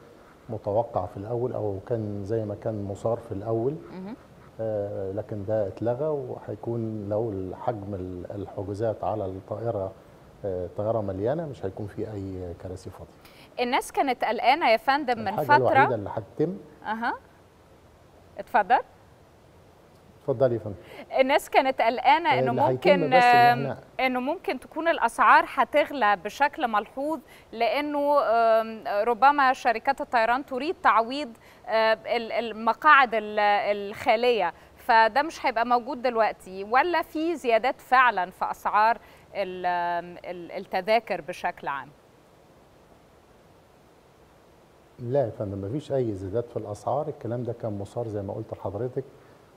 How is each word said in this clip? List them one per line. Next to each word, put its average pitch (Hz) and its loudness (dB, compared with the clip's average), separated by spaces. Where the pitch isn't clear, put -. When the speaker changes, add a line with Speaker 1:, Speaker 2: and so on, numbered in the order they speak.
Speaker 1:
متوقع 104 -2
في - -12
الأول 117 -4
أو 107 -4
كان 104 -4
زي 110 -2
ما 101 -6
كان 107 -6
مثار 113 -4
في - -12
الأول. 113 -2
Speaker 2:
مهم. 185 -14
Speaker 1:
آه، 104 -6
لكن 104 -8
ده 107 0
اتلغى، 120 -4
وهيكون 113 -6
لو 107 -2
الحجم 98 -6
ال-، 90 -10
الحجوزات 101 -6
على 104 -4
الطائرة، 98 -6
آه، 90 -6
طائرة 110 -2
مليانة، 107 -4
مش 135 -10
هيكون 98 -6
في 101 -8
أي 92 -8
كراسي - -12
فاضية. - -18
Speaker 2:
الناس 247 -2
كانت 277 -2
قلقانة 254 2
يا 226 6
فندم 254 0
من 214 -6
Speaker 1:
الحاجة 190 -2
Speaker 2:
فترة. 285 8
Speaker 1:
الوحيدة 120 4
اللي 98 -6
هتتم 156 -2
Speaker 2:
أها. 226 -4
اتفضل. 214 2
Speaker 1:
اتفضلي 127 2
يا 110 -2
فندم. 101 -8
Speaker 2:
الناس 277 2
كانت 269 2
قلقانة 277 2
Speaker 1:
آه، 247 2
Speaker 2:
إنه 233 2
Speaker 1:
اللي 247 0
هيتم 262 4
Speaker 2:
ممكن، 254 4
Speaker 1:
بس 240 8
إن 240 6
Speaker 2:
آم، - -
Speaker 1:
إحنا - -6
Speaker 2:
إنه 254 -2
ممكن 294 -4
تكون 320 -6
الأسعار 269 4
هتغلى 269 2
بشكل 277 -2
ملحوظ، 254 -4
لأنه، 285 2
آم، 220 2
ربما 240 4
شركات 254 0
الطيران 240 0
تريد 285 -4
تعويض، 240 4
آه، 220 4
ال-، 226 -2
المقاعد 226 4
ال-، 214 -2
الخالية، 220 2
فده 226 4
مش - -6
هيبقى 233 0
موجود 247 0
دلوقتي، 208 -2
ولا 320 2
في 320 -4
زيادات 233 0
فعلًا 226 4
في - -6
أسعار 220 2
ال-، 185 -6
آم، 175 -4
ال-، 175 -12
التذاكر 196 -2
بشكل 175 -8
عام؟ 139 -8
Speaker 1:
لا 131 0
يا 110 -2
فندم، 98 -6
مفيش 139 -6
أي 120 0
زيادات 98 -4
في - -8
الأسعار. 107 -6
الكلام 123 -8
ده 117 -6
كان 107 -8
مثار 113 -8
زي 104 -6
ما 98 -8
قلت 110 -10
لحضرتك، 120 -6